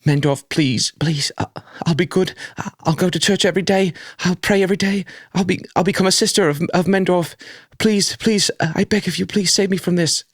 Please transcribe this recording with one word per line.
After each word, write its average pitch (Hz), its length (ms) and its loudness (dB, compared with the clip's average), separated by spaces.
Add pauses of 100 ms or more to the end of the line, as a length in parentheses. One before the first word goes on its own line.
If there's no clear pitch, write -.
Mendorf, 143 420 0
please, 131 500 0
please, 147 400 -2
uh, - 80 -4 (380)
I'll 170 100 2
be 175 120 2
good. 185 280 -2 (220)
I, - 140 -8 (140)
I'll 160 100 2
go 180 160 2
to 165 80 -4
church 190 260 0
every 185 180 2
day. 190 300 2 (280)
I'll 180 160 0
pray 196 260 2
every 190 140 2
day. 196 280 0 (300)
I'll 190 100 0
be, 185 200 -2 (120)
I'll 180 80 2
become 190 220 2
a 185 60 4
sister 202 360 2
of, 147 140 0 (100)
of 175 140 2
Mendorf. 185 480 2 (440)
Please, 208 380 2
please, 214 340 0 (100)
uh, 160 140 0
I 196 100 2
beg 208 240 0
of 160 100 -6
you, 185 80 -2
please 190 260 0
save 196 180 2
me 190 60 0
from 175 200 0
this. 170 380 0